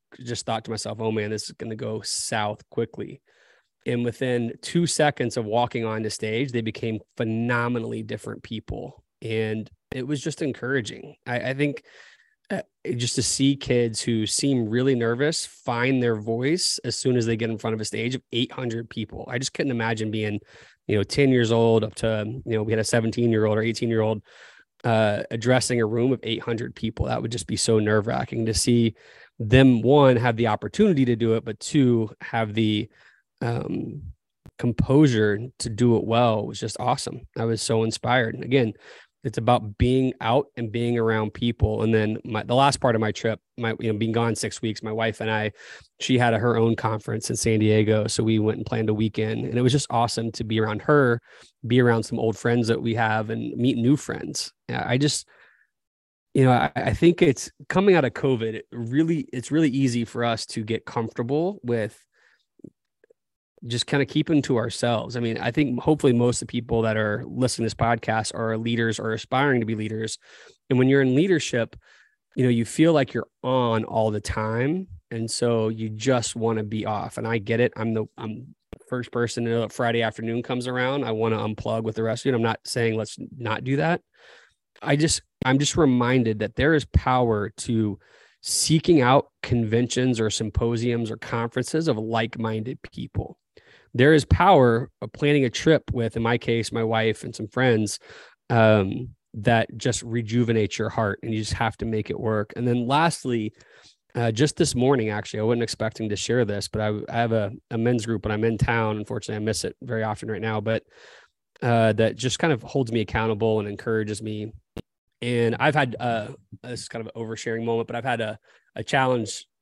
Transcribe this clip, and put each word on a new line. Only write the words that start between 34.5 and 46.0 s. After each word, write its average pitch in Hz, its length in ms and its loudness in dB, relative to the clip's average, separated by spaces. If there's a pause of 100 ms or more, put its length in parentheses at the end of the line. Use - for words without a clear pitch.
composure 117 800 4 (180)
to - 140 -6
do 113 260 4
it 92 80 -2
well 113 400 2
was - 140 -10
just 110 200 -8
awesome. 123 420 -4 (140)
I 113 100 -2
was 113 180 -2
so 113 200 0
inspired. 117 520 0
And 123 80 -10
again, 120 300 2 (500)
it's 120 160 -8
about 110 400 0
being 127 420 2
out 123 240 2 (100)
and 117 160 -6
being 120 280 0
around 110 340 0
people. 107 480 0
And 110 100 2
then 110 320 2
my, 120 200 -6
the 120 100 -4
last 135 260 4
part 123 140 2
of 110 80 0
my 107 100 0
trip, 110 280 -4 (180)
my, 113 220 -2
you 113 120 -2
know, 107 60 -2
being 113 140 -2
gone 117 240 0
six - 260 -6
weeks, 110 220 -6
my 110 80 -6
wife 110 280 -2
and 110 120 -4
I, 107 200 0 (480)
she 123 200 2